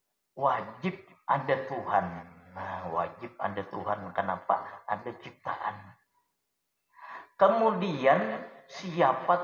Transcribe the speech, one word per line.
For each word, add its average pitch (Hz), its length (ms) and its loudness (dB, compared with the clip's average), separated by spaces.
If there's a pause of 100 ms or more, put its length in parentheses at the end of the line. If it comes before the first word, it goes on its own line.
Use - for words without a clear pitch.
(320)
wajib 135 640 -2 (320)
ada 135 400 0
Tuhan. 98 400 0 (480)
Nah, 87 400 -8
wajib 87 400 -4
ada 101 320 -4
Tuhan. 98 480 -6
Kenapa? 95 480 -2 (240)
Ada 107 320 -4
ciptaan. - 560 -8 (1600)
Kemudian 196 1040 4 (320)
siapa 170 720 2